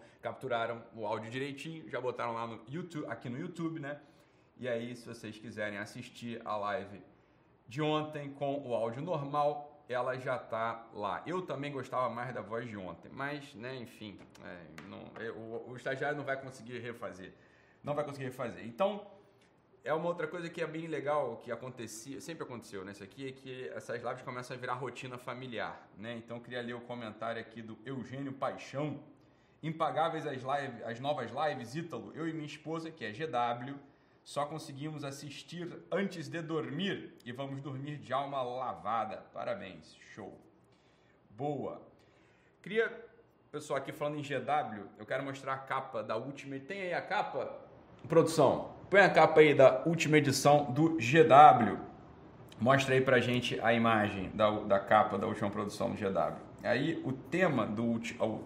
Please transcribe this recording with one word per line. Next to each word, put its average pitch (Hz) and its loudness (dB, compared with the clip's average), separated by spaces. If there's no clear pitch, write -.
capturaram 117 -2
o 110 -6
áudio 113 -2
direitinho, 139 -8
já 127 -6
botaram 120 -2
lá 117 -4
no 110 -10
YouTube, 156 -8
aqui 120 -8
no 120 -8
YouTube, 165 -6
né? 143 -8
E 120 -8
aí, 120 -4
se - -16
vocês 110 -12
quiserem 107 -6
assistir 117 -10
a 107 -4
live 98 -6
de 120 -8
ontem 151 0
com 139 -4
o 120 -2
áudio 117 -2
normal, 147 -2
ela 127 -2
já 127 -2
tá 113 -4
lá. 98 -4
Eu 185 -2
também 143 -6
gostava 127 -2
mais 120 -6
da 107 -6
voz 113 -6
de 107 -10
ontem, 87 -12
mas, 143 -8
né, 123 -10
enfim, 107 -14
é, 92 -14
não, 101 -14
é, 117 -6
o, 113 -10
o 127 -12
estagiário 143 -4
não 139 -8
vai 135 -4
conseguir 123 -12
refazer. 101 -10
Não 143 -4
vai 147 -2
conseguir 135 -8
refazer. 110 -8
Então, 196 -2
é 127 -2
uma 165 0
outra 170 -2
coisa 170 -8
que 170 -8
é 156 -2
bem 160 -8
legal, 139 -2
que 120 -10
acontecia, 123 -10
sempre 160 -10
aconteceu, 104 -10
né, 101 -10
isso 101 -14
aqui, 135 -12
é 131 -8
que 127 -12
essas 117 -8
lives 127 -6
começam 123 -10
a 120 -12
virar 127 -4
rotina 123 -8
familiar, 120 -8
né? 117 -10
Então, 117 -12
eu 117 -12
queria 123 -8
ler 120 -8
o 120 -10
comentário 113 -8
aqui 113 -14
do 110 -12
Eugênio 135 -8
Paixão. 135 -6
"Impagáveis 156 -2
as 127 -8
live, 131 -4
as 117 -6
novas 135 -2
lives, 127 -4
Ítalo. 120 -8
Eu 156 -6
e 156 -4
minha 151 -6
esposa, 160 -8
que 120 -12
é 107 -4
G 135 -6
W, 123 -2
só 143 -2
conseguimos 151 -10
assistir 147 -10
antes 170 -2
de 160 -6
dormir 151 -4
e 123 -10
vamos 135 -8
dormir 143 -8
de 113 -6
alma 139 -2
lavada. 107 -4
Parabéns. 95 -8
Show." - -14
Boa. 113 -6
Queria, 214 -2
pessoal, 147 -4
aqui 139 -4
falando 147 -4
em 139 -6
G 139 -4
W, 117 -2
eu 107 -12
quero 135 -2
mostrar 135 -6
a 131 -4
capa 131 -4
da 113 -2
última. 135 -6
Tem 196 -8
aí 175 -2
a 143 0
capa? - -4
Produção, 151 6
põe 190 10
a 175 10
capa 156 10
aí 147 10
da 160 10
última 160 4
edição 143 6
do 156 4
G 139 8
W. 123 12
Mostra 135 6
aí 131 6
pra 127 6
gente 123 0
a 117 4
imagem 104 2
da, 104 6
da 104 2
capa 104 6
da 110 0
última 107 0
produção 101 -2
do 98 -4
G 101 0
W. 80 0
Aí 139 2
o 131 -2
tema 156 2
do 104 -2
ulti-, 117 -2
o 110 0